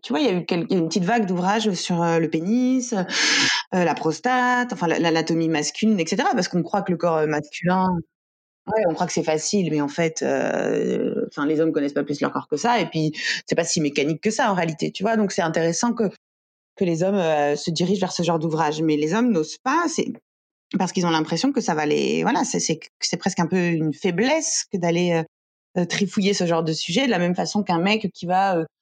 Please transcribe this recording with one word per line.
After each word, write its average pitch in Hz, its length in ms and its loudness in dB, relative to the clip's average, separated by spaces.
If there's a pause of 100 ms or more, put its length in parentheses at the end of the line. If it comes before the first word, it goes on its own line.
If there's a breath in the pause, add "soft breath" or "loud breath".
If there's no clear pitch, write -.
tu - 120 -6
vois, 302 60 2
il 294 60 2
y - 20 4
a 196 40 2
eu 175 140 0
quel-, 175 240 0
il - 20 0
y 190 40 4
a - 20 4
une 165 100 2
petite 180 160 0
vague 220 220 2
d'ouvrages 190 480 0
sur, 170 280 0
euh, 165 160 4
le 160 120 2
pénis, 240 640 0
euh, - 880 0
la 151 100 2
prostate, 247 800 0
enfin, 175 140 -4
la, 165 120 2
l'anatomie 165 520 2
masculine, 170 500 0
et 165 60 -2
cetera, 277 260 0
parce 185 160 0
qu'on 175 140 0
croit 190 180 0
que 185 120 -2
le 175 40 0
corps, 165 220 0
euh, 156 80 2
masculin, 175 600 0 (880)
ouais, 220 140 2
on 160 60 0
croit 175 120 -2
que 160 60 -6
c'est 175 100 0
facile, 160 480 0
mais 151 120 0
en 143 60 0
fait, 160 340 -2
euh, - 1040 0
enfin, 147 160 -6
les 151 160 0
hommes 165 120 2
connaissent 143 200 -2
pas 143 120 -2
plus 143 180 -4
leur 139 100 0
corps 135 160 -6
que - 80 -4
ça, 240 240 2
et 170 60 0
puis, 156 260 -2 (340 loud breath)
c'est - 100 0
pas 170 80 2
si 160 180 -2
mécanique 147 400 -2
que 214 80 0
ça, 220 200 0
en 196 40 2
réalité, 160 380 -2
tu - 100 -8
vois. 226 160 0
Donc, 202 140 2
c'est 190 100 -2
intéressant 165 500 0
que, 233 120 -2 (720)
que - 80 0
les 170 180 0
hommes, 196 140 2
euh, 151 380 2
se 147 160 -4
dirigent 175 300 0
vers 180 120 -2
ce - 100 -2
genre 165 160 0
d'ouvrage. 156 420 0
Mais 156 160 2
les 156 160 0
hommes 233 180 2
n'osent 160 280 -2
pas, 311 300 0
c'est - 180 -4 (720)
parce 185 140 0
qu'ils 180 140 0
ont 170 40 2
l'impression 165 400 2
que 262 120 0
ça 175 120 -2
va 151 120 0
les, 147 360 0
voilà, 180 220 0
c'est, - 160 -4
c'est, 160 180 -2 (220)
c'est - 160 -4
presque 185 240 -2
un 165 60 0
peu 185 100 0
une 165 380 0
faiblesse 247 760 -2
que 202 60 -4
d'aller, 175 360 0
euh, - 680 -6
euh, 175 60 0
trifouiller 196 480 0
ce 190 100 -2
genre 165 180 2
de 160 120 0
sujet, 185 320 0
de 247 40 2
la 196 80 2
même 175 160 2
façon 185 280 -2
qu'un 180 160 0
mec 202 340 0
qui - 140 -12
va, 185 320 2
euh, 160 60 0 (180)